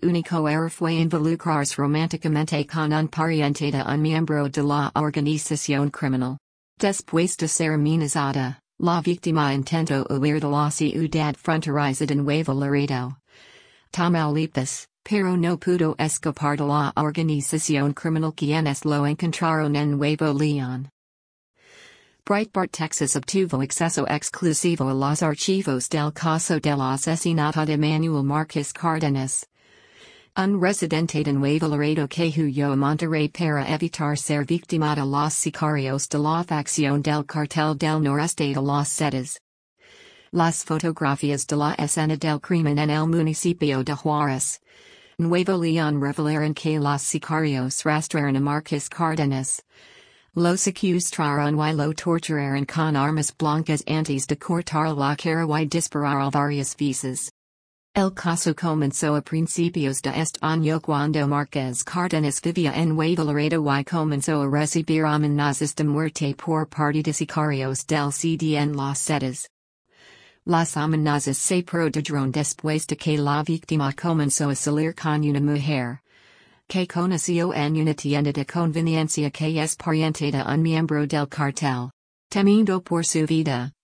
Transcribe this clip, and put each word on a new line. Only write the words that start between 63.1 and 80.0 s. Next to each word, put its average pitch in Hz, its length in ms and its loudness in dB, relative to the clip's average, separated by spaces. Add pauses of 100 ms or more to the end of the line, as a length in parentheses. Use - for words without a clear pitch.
Laredo 151 400 2 (120)
y 139 60 0
comenzó 151 600 0
a 139 60 0
recibir 156 560 2
amenazas 147 720 2
de - 80 -2
muerte 151 540 0
por 156 320 -2
parte 151 340 0
de 151 100 0
sicarios 139 720 -2
del 143 280 0
C 165 240 0
D 156 200 0
N 147 200 0
Las 139 240 -4
Zetas. 131 480 -4 (1000)
Las 170 300 2
amenazas 151 600 0
se 180 280 0
produjeron 151 640 0
después 151 560 -2
de 147 100 -4
que 151 220 0
la 147 240 2
víctima 151 500 0
comenzó 151 580 0
a 135 40 0
salir 151 400 0
con 151 340 0
una 143 120 2
mujer 143 600 0 (680)
que 185 180 0
conoció 175 640 0
en 151 240 0
una 156 180 2
tienda 147 360 0
de 139 160 -2
conveniencia 160 840 0
que 156 280 -2
es 156 140 -2
pariente 156 560 0